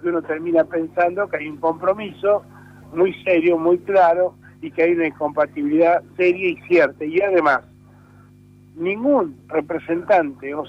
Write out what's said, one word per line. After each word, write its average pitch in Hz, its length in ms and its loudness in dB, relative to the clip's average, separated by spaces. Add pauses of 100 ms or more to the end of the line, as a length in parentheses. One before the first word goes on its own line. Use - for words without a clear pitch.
que 170 80 -4
uno 170 140 -2
termina 160 400 -2
pensando 175 640 -2
que 156 80 -6
hay 151 120 -10
un 147 80 -14
compromiso 185 840 -2 (540)
muy 175 180 0 (100)
serio, 170 360 2
muy 175 180 2
claro, 180 560 2 (260)
y 160 120 -12
que 165 100 -4
hay 170 120 4
una 165 140 0
incompatibilidad 151 920 0 (160)
seria 180 320 0
y 160 60 -4 (120)
cierta. 156 380 2
Y 165 160 -2
además, 160 380 2 (1160)
ningún 202 640 -2 (120)
representante 160 1040 -2
o 151 140 -8